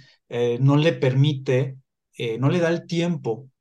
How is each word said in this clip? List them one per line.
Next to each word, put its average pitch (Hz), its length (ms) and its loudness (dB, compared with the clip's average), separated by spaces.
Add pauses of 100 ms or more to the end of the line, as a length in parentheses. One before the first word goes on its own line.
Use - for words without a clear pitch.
(300)
eh, 120 320 -2
no 139 160 4
le 160 160 4
permite, 135 840 0 (400)
eh, 113 200 -6
no 131 120 0
le 175 100 0
da 165 100 0
el 170 160 -4
tiempo 160 640 -4 (140)